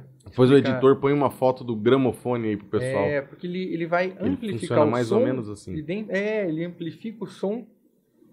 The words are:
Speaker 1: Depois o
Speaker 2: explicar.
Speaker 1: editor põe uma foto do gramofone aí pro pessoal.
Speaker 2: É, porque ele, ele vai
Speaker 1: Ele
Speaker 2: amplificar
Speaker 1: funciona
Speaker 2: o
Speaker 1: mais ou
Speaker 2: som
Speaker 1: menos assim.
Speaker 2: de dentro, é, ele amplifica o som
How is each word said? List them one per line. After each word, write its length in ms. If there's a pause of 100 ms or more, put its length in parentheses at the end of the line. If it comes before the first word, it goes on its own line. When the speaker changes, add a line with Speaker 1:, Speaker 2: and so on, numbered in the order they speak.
(240)
Speaker 1:
Depois 280
o 40
Speaker 2:
explicar. 220
Speaker 1:
editor 240
põe 100
uma 200
foto 320
do 120
gramofone 720
aí 80
pro 100
pessoal. 360
Speaker 2:
É, 180
porque 260
ele, 260
ele 140
vai 180 (140)
Speaker 1:
Ele 100
Speaker 2:
amplificar 300
Speaker 1:
funciona 260
Speaker 2:
o 60
Speaker 1:
mais 200
ou 80
Speaker 2:
som 60
Speaker 1:
menos 240
assim. 240
Speaker 2:
de 80
dentro, 340
é, 320
ele 160
amplifica 600
o 40
som 400 (640)